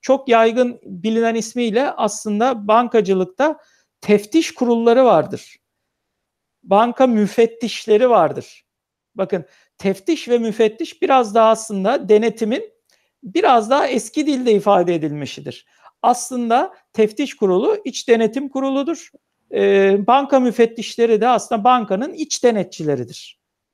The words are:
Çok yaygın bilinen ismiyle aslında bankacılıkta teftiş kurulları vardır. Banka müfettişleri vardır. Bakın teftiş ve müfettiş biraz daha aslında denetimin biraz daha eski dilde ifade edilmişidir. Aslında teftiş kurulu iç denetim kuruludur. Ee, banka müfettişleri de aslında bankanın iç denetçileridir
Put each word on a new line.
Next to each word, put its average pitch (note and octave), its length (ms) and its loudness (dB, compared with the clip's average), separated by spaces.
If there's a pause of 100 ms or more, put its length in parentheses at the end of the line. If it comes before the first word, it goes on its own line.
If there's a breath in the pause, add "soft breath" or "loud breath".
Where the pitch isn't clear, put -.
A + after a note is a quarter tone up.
Çok C4+ 280 0
yaygın A#3 540 2
bilinen A3 520 -2
ismiyle A#3 560 -2
aslında G#3+ 760 -4
bankacılıkta A3 880 0 (440 soft breath)
teftiş G#3 520 0
kurulları A#3+ 520 2
vardır. - 500 0 (1080)
Banka A#3 440 2
müfettişleri A3+ 1000 0
vardır. D#3+ 560 0 (500)
Bakın F#3 300 -6 (320 soft breath)
teftiş G3 520 -4
ve A#3+ 80 2
müfettiş A3+ 640 -2
biraz B3+ 340 2
daha A3 140 6
aslında G#3+ 600 -2
denetimin A3 540 0 (600)
biraz A#3+ 460 2
daha C#4 180 2
eski C4+ 400 -4
dilde B3+ 240 0
ifade F#3+ 440 2
edilmişidir. D3 680 -8 (360 soft breath)
Aslında B3 720 -2 (200 soft breath)
teftiş A3 420 -2
kurulu A3 500 0
iç - 220 -10
denetim A#3 420 0
kuruludur. C4+ 640 -6 (420)
Ee, G3 540 2
banka C4+ 320 2
müfettişleri A#3 840 0
de A#3 60 0
aslında A#3 360 -2
bankanın B3 500 0
iç - 300 -8
denetçileridir D#3 960 -4 (340)